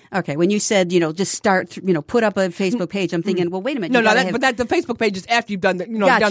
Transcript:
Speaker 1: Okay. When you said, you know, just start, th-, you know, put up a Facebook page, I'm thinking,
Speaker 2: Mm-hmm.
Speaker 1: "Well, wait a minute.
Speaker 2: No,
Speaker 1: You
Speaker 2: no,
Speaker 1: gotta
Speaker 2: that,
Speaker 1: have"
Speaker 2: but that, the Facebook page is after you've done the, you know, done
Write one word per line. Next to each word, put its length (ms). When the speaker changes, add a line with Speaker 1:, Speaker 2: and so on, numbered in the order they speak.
Speaker 1:
Okay. 220
When 120
you 120
said, 320
you 80
know, 120
just 220
start, 360
th-, 140
you 80
know, 100
put 200
up 140
a 140
Facebook 380
page, 240
I'm 100
thinking, 240
Speaker 2:
Mm-hmm. 60
Speaker 1:
"Well, 100
wait 140
a 40
minute. 120
Speaker 2:
No, 60
Speaker 1:
You 60
Speaker 2:
no, 60
Speaker 1:
gotta 100
Speaker 2:
that, 60
Speaker 1:
have" 60
Speaker 2:
but 100
that, 160
the 60
Facebook 360
page 160
is 100
after 260
you've 80
done 180
the, 100
you 100
know, 80
done 140